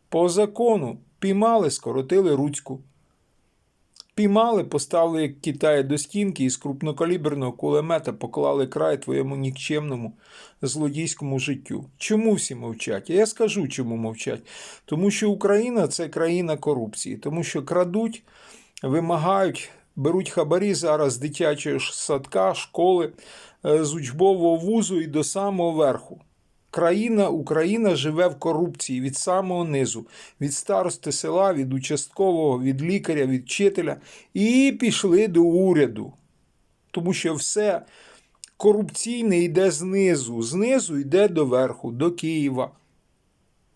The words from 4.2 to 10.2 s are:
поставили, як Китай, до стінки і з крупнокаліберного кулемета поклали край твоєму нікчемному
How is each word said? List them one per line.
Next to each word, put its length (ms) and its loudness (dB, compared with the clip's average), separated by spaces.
поставили, 580 0
як 200 -6
Китай, 420 2
до 140 -2
стінки 460 -4
і 60 2
з 80 -4
крупнокаліберного 960 -4
кулемета 600 -2
поклали 540 -2
край 340 -2
твоєму 340 -4
нікчемному 760 -6